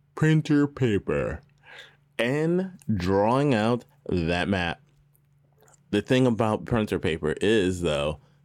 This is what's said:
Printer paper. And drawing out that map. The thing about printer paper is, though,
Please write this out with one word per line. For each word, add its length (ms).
Printer 540
paper. 720
And 600
drawing 600
out 300
that 420
map. 320
The 120
thing 240
about 400
printer 320
paper 420
is, 400
though, 400